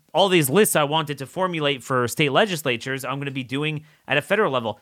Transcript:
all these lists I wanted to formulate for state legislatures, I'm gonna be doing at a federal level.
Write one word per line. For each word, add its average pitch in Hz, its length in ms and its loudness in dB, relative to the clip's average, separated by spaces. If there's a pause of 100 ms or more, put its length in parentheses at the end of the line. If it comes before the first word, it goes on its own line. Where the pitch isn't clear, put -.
(140)
all 185 160 4
these 160 200 4
lists 190 260 4
I 151 100 2
wanted 147 320 -2
to 131 80 -12
formulate 151 580 -2
for 127 240 0
state 143 240 0
legislatures, 135 720 0
I'm 135 160 -6
gonna 139 120 -6
be 131 120 -6
doing 147 400 -4 (240)
at 139 100 0
a 147 40 2
federal 196 320 0
level. 113 280 -2